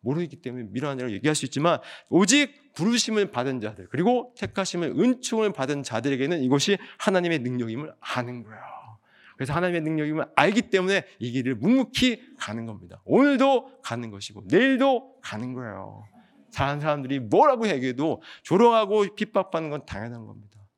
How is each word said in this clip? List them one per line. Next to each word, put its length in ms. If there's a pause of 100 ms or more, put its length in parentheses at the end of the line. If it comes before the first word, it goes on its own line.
모르기 420
때문에 260
미련한 300
자라고 160
얘기할 180
수 120
있지만 340 (300)
오직 640
부르심을 560
받은 300
자들 280
그리고 480
택하심을, 580
은총을 580
받은 280
자들에게는 640
이것이 340 (220)
하나님의 400
능력임을 600
아는 440
거예요. 180 (760)
그래서 160
하나님의 280
능력임을 440 (100)
알기 280
때문에 400 (160)
이 120
길을 240
묵묵히 680 (180)
가는 260
겁니다. 400
오늘도 800
가는 260
것이고 380
내일도 720
가는 320
거예요. 520 (480)
다른 260
사람들이 400
뭐라고 480
얘기해도 540 (200)
조롱하고 720
핍박받는 540
건 160
당연한 400
겁니다. 320 (200)